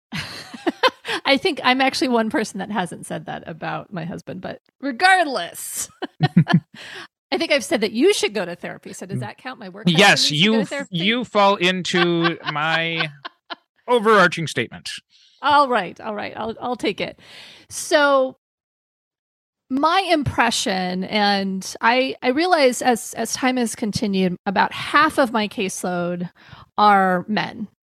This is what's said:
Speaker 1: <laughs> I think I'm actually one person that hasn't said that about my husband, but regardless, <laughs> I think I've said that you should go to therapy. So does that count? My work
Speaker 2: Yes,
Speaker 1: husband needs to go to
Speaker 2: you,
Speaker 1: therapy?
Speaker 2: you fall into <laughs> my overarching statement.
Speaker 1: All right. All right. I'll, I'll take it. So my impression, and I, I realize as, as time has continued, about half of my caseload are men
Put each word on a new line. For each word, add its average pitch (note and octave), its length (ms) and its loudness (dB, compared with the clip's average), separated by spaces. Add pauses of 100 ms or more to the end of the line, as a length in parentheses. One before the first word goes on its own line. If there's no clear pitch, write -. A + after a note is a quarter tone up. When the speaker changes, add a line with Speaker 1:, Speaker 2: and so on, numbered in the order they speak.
(120)
Speaker 1:
<laughs> - 1120 -4
I C#4 120 4
think D#4+ 260 -2
I'm B3+ 160 2
actually C4 300 0
one A3+ 200 2
person G#3+ 300 -4
that F#3+ 100 -8
hasn't F3+ 360 -6
said E3 220 -10
that D3+ 200 -10
about D#3+ 460 -10
my E3 100 -8
husband, E3+ 380 -12
but - 180 -12 (220)
regardless, C#4+ 1080 -2 (320)
<laughs> - 80 2 (1040)
I C#4 80 -2
think E4 120 0
I've C#4+ 120 2
said B3 180 0
that A3 120 -2
you D#4+ 200 4
should F#4+ 220 -2
go G3 100 -4
to F3 100 -10
therapy. - 380 -14
So F#3+ 140 -14
does C#3 140 -6
that G#3+ 180 -12
count? B3 200 -14
My G3+ 80 -16
work G3 200 -8
Speaker 2:
Yes, E3+ 420 6
Speaker 1:
husband - 20 -4
needs D3+ 120 2
to - 20 6
go A3 60 4
to A3 80 2
Speaker 2:
you, F#3+ 60 0
Speaker 1:
therapy? C#4 320 -8
Speaker 2:
you A3 280 0
fall G3+ 300 4
into F3 880 0
<laughs> F3 80 -6
my D#3+ 560 -2 (760)
overarching G3+ 580 4
statement. - 460 -6 (500)
Speaker 1:
All C#4+ 260 4
right. A#3 320 -2
All G#3+ 140 -10
right. G#3 220 -8
I'll, A3 260 -6
I'll B3 140 -4
take - 260 -4
it. - 180 -8 (500)
So C#4 680 2 (1300)
my D#4+ 400 2
impression, G3 920 0
and G3 760 -2
I, C4 400 2
I B3+ 60 -2
realize D4 560 2
as, - 320 0
as - 180 -6
time B3+ 240 0
has A#3 180 -2
continued, F#3+ 680 0
about G3 260 0
half - 460 2
of B3+ 140 4
my G#3 160 0
caseload F3+ 800 -4 (480)
are F#3+ 500 4
men G#3 400 -4 (160)